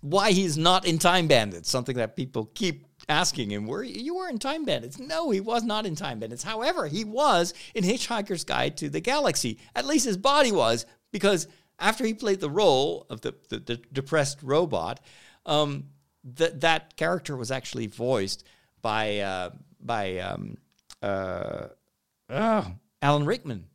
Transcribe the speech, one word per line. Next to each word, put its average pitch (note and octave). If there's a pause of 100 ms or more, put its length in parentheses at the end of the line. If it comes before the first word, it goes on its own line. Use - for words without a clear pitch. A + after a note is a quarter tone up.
why G3
he's F3+
not F#3
in E3
Time F3
Bandits, G#2
something B2+
that A2+
people B2
keep E3+ (220)
asking D3
him, G#2
"Were D3+
you, A3
you D4+
were F#4
in B3
Time D4+
Bandits?" C#3
No, D#4+
he G3
was A3+
not G#3+
in E3
Time C#3
Bandits. A2+
However, A3+
he E3
was G#3+ (200)
in A3+
Hitchhiker's G3+
Guide C3
to D#3
the D#3
Galaxy. A3 (160)
At B3+
least D4
his G3+
body C4+
was, A#2 (240)
because G3 (300)
after A3
he A3
played G3+
the D3+
role D#3
of A#2+
the, - (140)
the, A2
the - (160)
depressed C#3+
robot, C3 (440)
um, C#3+ (500)
th-, E3
that D#3+
character D#3+
was A#2+
actually B2
voiced A2+ (380)
by, G#2+
uh, F#2 (300)
by, G2
um, F#2 (440)
uh, F#2+ (600)
uh, G#3+ (380)
Alan D3
Rickman. C#3+ (100)